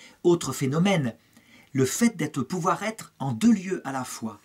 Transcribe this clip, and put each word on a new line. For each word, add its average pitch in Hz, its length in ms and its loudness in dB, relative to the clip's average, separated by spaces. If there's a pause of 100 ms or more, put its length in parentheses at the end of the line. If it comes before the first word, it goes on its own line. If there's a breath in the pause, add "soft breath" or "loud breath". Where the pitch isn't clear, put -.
(220 loud breath)
Autre 170 300 2
phénomène, 151 640 0 (580 soft breath)
le 131 120 2
fait 226 320 0
d'être, 151 260 -4
pouvoir 180 400 -2
être 220 360 -8
en 135 140 -4
deux 220 200 4
lieux 185 340 -2
à 135 60 -8
la 131 120 -4
fois. 110 400 -12